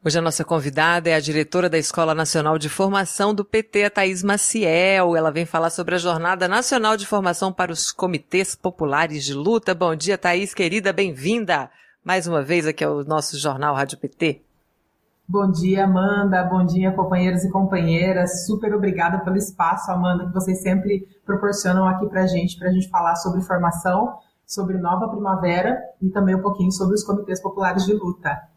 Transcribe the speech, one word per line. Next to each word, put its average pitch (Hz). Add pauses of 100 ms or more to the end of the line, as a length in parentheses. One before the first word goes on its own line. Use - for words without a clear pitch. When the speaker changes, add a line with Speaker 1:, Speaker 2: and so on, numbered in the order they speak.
Speaker 1:
Hoje 160
a 170
nossa 160
convidada 160
é 160
a 160
diretora 156
da 160
Escola 160
Nacional 156
de 151
Formação 196
do 208
P 220
T, 208
a 208
Thaís 190
Maciel. 190
Ela 160
vem 160
falar 165
sobre 170
a 180
Jornada 175
Nacional 220
de 202
Formação 190
para 180
os -
Comitês 185
Populares 151
de 139
Luta. 214
Bom 170
dia, 170
Thaís, 185
querida, 190
bem-vinda 170 (340)
mais 175
uma 165
vez 156
aqui 156
ao 151
nosso 151
Jornal 143
Rádio 135
P -
T. 156 (880)
Speaker 2:
Bom 196
dia, 190
Amanda. 190
Bom 180
dia, 185
companheiros 185
e 190
companheiras. 180
Super 208
obrigada 185
pelo 185
espaço, 175
Amanda, 180
que -
vocês 185
sempre 190 (180)
proporcionam 190
aqui 185
pra 185
gente, 180
pra 180
gente 185
falar 170
sobre 185
formação, 180 (300)
sobre 185
Nova 180
Primavera 190 (240)
e 190
também 190
um 185
pouquinho 190
sobre 190
os 208
Comitês 196
Populares 185
de 202
Luta. 175